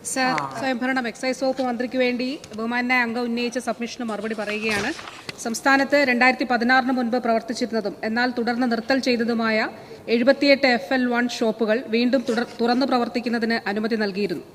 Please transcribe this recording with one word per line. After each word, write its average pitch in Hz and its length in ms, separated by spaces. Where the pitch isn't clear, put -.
സർ, 254 200
സ്വയംഭരണം 262 540
എക്സൈസ് 262 320
വകുപ്പ് 262 240
മന്ത്രിക്ക് 247 360
വേണ്ടി 247 240
ബഹുമാനായ 247 480
അംഗം 226 220
ഉന്നയിച്ച 240 400
സബ്മിഷന് 233 420
മറുപടി 214 320
പറയുകയാണ്. 214 480
സംസ്ഥാനത്ത് 269 540
രണ്ടായിരത്തി 254 420
പതിനാറിന് 247 460
മുൻപ് 240 280
പ്രവർത്തിച്ചിരുന്നതും 226 720
എന്നാൽ 240 300
തുടർന്ന് 240 340
നിർത്തൽ 233 260
ചെയ്തതുമായ 226 600
എഴുപത്തിയെട്ട് 269 540
എഫ് 269 180
എൽ 254 160
വൺ 240 140
ഷോപ്പുകൾ 220 420
വീണ്ടും 247 340
തുടർ-, 226 180
തുറന്ന് 240 320
പ്രവർത്തിക്കുന്നതിന് 233 680
അനുമതി 220 320
നൽകിയിരുന്നു. 190 520